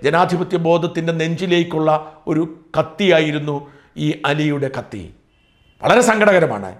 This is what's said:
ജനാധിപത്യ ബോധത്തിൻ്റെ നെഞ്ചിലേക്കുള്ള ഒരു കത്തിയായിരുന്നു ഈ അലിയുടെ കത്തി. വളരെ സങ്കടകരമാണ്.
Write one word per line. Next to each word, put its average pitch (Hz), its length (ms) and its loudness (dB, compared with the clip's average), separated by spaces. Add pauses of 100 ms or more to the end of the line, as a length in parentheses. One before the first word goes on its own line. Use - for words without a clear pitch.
ജനാധിപത്യ 175 520 2 (120)
ബോധത്തിൻ്റെ 170 520 0
നെഞ്ചിലേക്കുള്ള 170 680 0 (400)
ഒരു 151 120 0 (340)
കത്തിയായിരുന്നു 156 800 0 (500)
ഈ - 20 0 (220)
അലിയുടെ 147 460 -2
കത്തി. 101 280 -12 (800)
വളരെ 208 260 4
സങ്കടകരമാണ്. 165 680 2